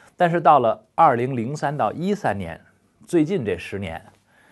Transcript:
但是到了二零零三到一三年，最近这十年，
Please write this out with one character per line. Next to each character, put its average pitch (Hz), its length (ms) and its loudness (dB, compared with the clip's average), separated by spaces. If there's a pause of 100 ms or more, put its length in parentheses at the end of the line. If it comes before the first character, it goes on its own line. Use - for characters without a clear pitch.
(160)
但 175 120 2
是 170 120 0
到 156 180 6
了 113 260 0 (120)
二 156 180 6
零 127 220 -2
零 120 180 -6
三 151 220 -6
到 113 160 0
一 180 200 -4
三 135 240 -4
年， 82 220 -10 (480)
最 165 180 0
近 160 200 -4
这 95 120 -4
十 98 220 -12
年， 80 240 -12 (500)